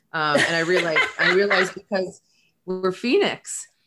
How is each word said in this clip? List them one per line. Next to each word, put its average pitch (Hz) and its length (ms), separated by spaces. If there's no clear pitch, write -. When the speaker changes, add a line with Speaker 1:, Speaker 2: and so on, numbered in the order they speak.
Speaker 1:
Um, 151 280
and 165 160
I 165 60
realized, 170 400
I 175 160
realized 190 380
Speaker 2:
<laughs> - 160
Speaker 1:
because 185 320
we're 185 280
Phoenix, 247 760